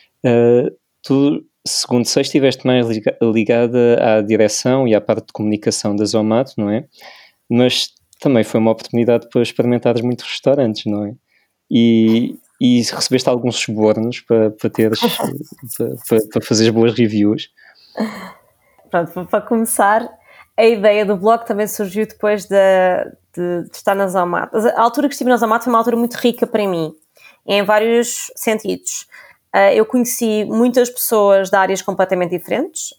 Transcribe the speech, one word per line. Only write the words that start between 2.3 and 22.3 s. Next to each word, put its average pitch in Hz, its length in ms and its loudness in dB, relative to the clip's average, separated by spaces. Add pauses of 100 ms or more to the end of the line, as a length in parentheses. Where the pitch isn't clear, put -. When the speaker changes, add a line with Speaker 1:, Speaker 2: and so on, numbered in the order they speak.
Speaker 1:
mais 123 200 2
liga-, 110 360 -2
ligada 117 960 2
à - 20 4
direção 110 640 2
e 110 80 4
à 104 60 2
parte - 280 -4
de - 40 -20
comunicação 107 640 -4
da 104 80 0
Zomato, 110 540 0
não 104 120 -2
é? 110 140 -2 (640)
Mas 123 400 0 (320)
também 120 240 2
foi 117 160 -2
uma 113 120 2
oportunidade 120 580 0
para 123 120 0
experimentares 120 600 0
muitos 120 240 -4
restaurantes, 131 580 -2
não 104 220 -4
é? 107 80 -12 (560)
E, 113 640 2 (240)
e 123 220 4
recebeste - 480 -2
alguns 120 260 -2
subornos 110 640 -2
para, 110 300 2
para - 200 -6
teres, 110 300 0
Speaker 2:
<laughs> - 800 -6
Speaker 1:
para, 123 180 -6 (120)
para, 110 200 2
para - 140 -2
fazeres 113 300 2
boas 113 220 2
reviews. 107 540 0 (1400)
Speaker 2:
Pronto, 170 220 -2
pa-, 180 120 -10
para 208 160 -2
começar, 226 680 0 (480)
a 233 80 2
ideia 214 400 4
do 202 120 0
blog 226 300 0
também 208 200 -2
surgiu 208 400 -4
depois 208 380 -2